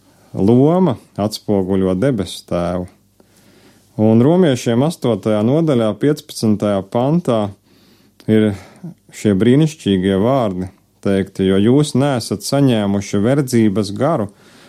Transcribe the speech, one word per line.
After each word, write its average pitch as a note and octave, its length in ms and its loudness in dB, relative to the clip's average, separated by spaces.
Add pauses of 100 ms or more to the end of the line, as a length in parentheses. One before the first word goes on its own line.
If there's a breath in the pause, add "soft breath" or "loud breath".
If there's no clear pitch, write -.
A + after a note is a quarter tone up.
(320 soft breath)
loma C3+ 640 2 (200 loud breath)
atspoguļo F#2+ 760 -2
debesu G#2 520 -4
tēvu. F2+ 420 -4 (1080 soft breath)
Un A2 240 4
Romiešiem C3+ 600 2
astotajā A2 600 -2
nodaļā, B2 560 0
piecpadsmitajā G#2+ 880 -2
pantā A#2+ 640 -2 (760 soft breath)
ir G#2+ 280 2 (580 loud breath)
šie - 220 0
brīnišķīgie G2+ 880 2
vārdi G#2 480 -2 (320)
teikti: G2 460 -2
Jo F#2+ 80 2
jūs B2+ 380 2
neesat B2+ 460 -2
saņēmuši G#2 800 0
verdzības A2 760 0
garu, A#2 380 -2 (380 soft breath)